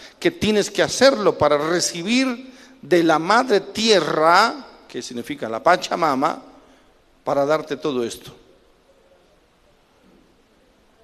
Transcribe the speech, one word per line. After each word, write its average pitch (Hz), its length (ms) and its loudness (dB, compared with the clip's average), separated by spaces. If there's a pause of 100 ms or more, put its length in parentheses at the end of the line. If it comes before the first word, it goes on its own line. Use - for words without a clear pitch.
(180)
que 170 120 0
tienes 196 400 0
que 180 120 -2
hacerlo 214 560 2
para 147 180 2
recibir 180 920 -4 (320)
de 170 200 2
la 160 160 2
madre 208 420 2
tierra, 196 1040 2 (220)
que 127 140 -12
significa 123 460 -10
la 110 140 -6
Pachamama, 165 800 0 (840)
para 139 200 -2
darte 151 320 -2
todo 131 280 -4
esto. - 300 -12 (2750)